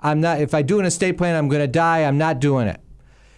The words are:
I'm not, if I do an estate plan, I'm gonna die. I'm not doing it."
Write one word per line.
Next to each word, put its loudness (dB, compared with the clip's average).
I'm 0
not, 0
if -2
I 2
do 0
an 0
estate -2
plan, 0
I'm 0
gonna 0
die. 2
I'm 0
not 0
doing 0
it." -8